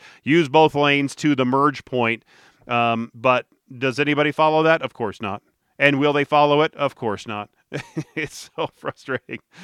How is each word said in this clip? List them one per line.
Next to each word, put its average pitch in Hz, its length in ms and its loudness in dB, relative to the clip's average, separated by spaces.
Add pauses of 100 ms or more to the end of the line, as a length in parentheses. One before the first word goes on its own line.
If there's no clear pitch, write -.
(240)
"Use 151 240 2
both 156 260 4
lanes 143 420 0
to 147 200 0
the 131 80 0
merge 135 400 0
point." 117 400 -2 (440)
Um, 117 460 -2
but 123 340 0 (300)
does 131 220 -4
anybody 147 320 0
follow 156 320 2
that? 160 180 2
Of 127 120 -8
course 104 280 -8
not. 101 200 -8 (380)
And 139 200 2
will 147 140 2
they 143 100 0
follow 147 380 4
it? 156 140 0
Of 143 200 -4
course 107 320 -6
not. 104 220 -10 (220)
<laughs> 131 100 -8 (340)
It's - 400 -10
so 165 200 -6
frustrating. - 640 -10 (240)